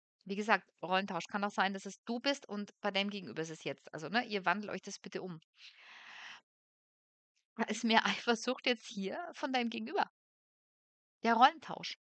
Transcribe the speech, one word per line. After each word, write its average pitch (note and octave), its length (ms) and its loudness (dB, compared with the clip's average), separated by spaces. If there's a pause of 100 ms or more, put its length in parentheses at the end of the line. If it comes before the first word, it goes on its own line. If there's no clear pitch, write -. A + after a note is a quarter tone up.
(260)
Wie G3 100 -4
gesagt, G#3 340 2 (120)
Rollentausch. F#3 460 0
Kann G3+ 160 -2
auch G3+ 80 -2
sein, G3 220 2
dass G3 120 -8
es - 180 -14
du A#3+ 160 -2
bist C#4 300 0
und G3+ 320 -8
bei G3+ 100 0
deinem G3 180 2
Gegenüber F3 320 -6
ist E3 80 -4
es D#3+ 140 -12
jetzt. - 300 -8
Also, D#3 160 -8
ne, A#3+ 160 0
ihr G#3 200 -4
wandelt F#3+ 280 0
euch F#3+ 80 -6
das - 180 -12
bitte - 220 -6
um. E3 180 -8 (2250)
Da A3 100 -2
ist A3 180 -4
mehr A3 220 6
<laughs> - 0 -
Eifersucht A#3 600 2
jetzt B3 200 2
hier G3 320 -4 (160)
von C#4 200 -2
deinem A#3+ 160 2
Gegenüber. A#3 420 -2 (1120)
Der A3+ 120 6
Rollentausch. C4 640 4